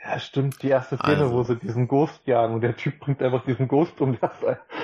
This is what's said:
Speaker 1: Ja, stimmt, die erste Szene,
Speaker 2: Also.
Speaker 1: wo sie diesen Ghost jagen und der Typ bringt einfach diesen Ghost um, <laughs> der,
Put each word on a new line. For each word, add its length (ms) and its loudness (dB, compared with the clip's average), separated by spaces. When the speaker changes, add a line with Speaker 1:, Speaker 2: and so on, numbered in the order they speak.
Speaker 1:
Ja, 160 -6
stimmt, 440 -4
die 60 0
erste 280 2
Szene, 260 2
Speaker 2:
Also. 100 2
Speaker 1:
wo 100 2
sie 140 0
diesen 300 -2
Ghost 380 0
jagen 300 2
und 60 -2
der 160 0
Typ 220 -6
bringt 220 -2
einfach 240 0
diesen 220 0
Ghost 320 2
um, 180 0
<laughs> 20 -14
der, 400 -2